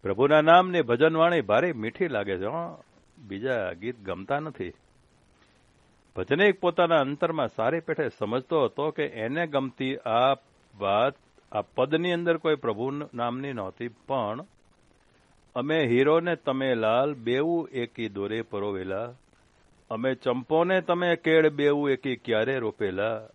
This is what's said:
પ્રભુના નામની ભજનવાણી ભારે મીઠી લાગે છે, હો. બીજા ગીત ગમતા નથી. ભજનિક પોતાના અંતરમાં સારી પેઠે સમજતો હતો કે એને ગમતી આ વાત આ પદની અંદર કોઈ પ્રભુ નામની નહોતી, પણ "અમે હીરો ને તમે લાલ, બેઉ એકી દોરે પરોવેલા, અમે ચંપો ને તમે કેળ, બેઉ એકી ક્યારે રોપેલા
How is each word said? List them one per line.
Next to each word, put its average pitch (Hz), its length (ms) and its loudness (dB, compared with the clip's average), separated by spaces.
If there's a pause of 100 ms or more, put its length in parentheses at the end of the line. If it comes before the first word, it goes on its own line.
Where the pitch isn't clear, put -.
પ્રભુના 135 400 4
નામની 175 400 6
ભજનવાણી 160 600 2
ભારે 123 320 2
મીઠી 117 340 -4
લાગે 101 300 -2
છે, 95 80 -4
હો. 165 380 -8 (340)
બીજા 104 540 -4
ગીત 110 280 -10
ગમતા 95 400 -6
નથી. 98 340 -10 (1400)
ભજનિક 175 440 2
પોતાના 170 400 2
અંતરમાં 147 480 -2
સારી 131 320 -2
પેઠે 151 300 -4
સમજતો 127 560 -2
હતો 143 260 -4
કે 151 120 -6
એને 139 440 -4
ગમતી 135 500 -4
આ 123 360 2 (460)
વાત 104 360 0 (360)
આ 107 100 -2
પદની 160 500 -2
અંદર 170 260 0
કોઈ 156 180 0
પ્રભુ 123 360 -4
નામની 131 640 -6
નહોતી, 110 340 -8
પણ 120 580 -4 (1080)
"અમે 147 300 0
હીરો 135 340 4
ને 170 160 -2
તમે 135 400 -2
લાલ, 120 380 0
બેઉ 139 540 -2
એકી 120 420 -8
દોરે 101 320 -6
પરોવેલા, 101 720 -6 (760)
અમે 123 260 -2
ચંપો 131 480 0
ને 185 180 2
તમે 175 340 0
કેળ, 160 340 4
બેઉ 147 400 2
એકી 131 260 -2
ક્યારે 117 440 0
રોપેલા 107 760 -4